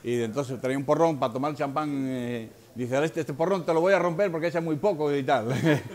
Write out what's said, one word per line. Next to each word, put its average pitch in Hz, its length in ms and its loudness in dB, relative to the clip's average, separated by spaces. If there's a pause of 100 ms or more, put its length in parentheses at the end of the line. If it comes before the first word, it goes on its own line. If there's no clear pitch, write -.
Y 120 180 0
entonces 117 380 -4
traía 131 180 -2
un 139 60 -2
porrón 151 340 4
para 127 140 0
tomar 139 240 -2
champán, 147 340 -2 (160)
eh, 120 440 -4 (260)
dice, 127 260 0
"Este, 160 200 -2
este 147 120 -6
porrón 165 320 0
te 170 80 2
lo 160 60 4
voy 185 140 4
a 185 60 6
romper 175 300 2
porque 165 180 -2
echa 170 120 0
muy 165 160 -2
poco", 151 400 0
y 143 80 0
tal. 127 240 2
<laughs> 131 340 2 (140)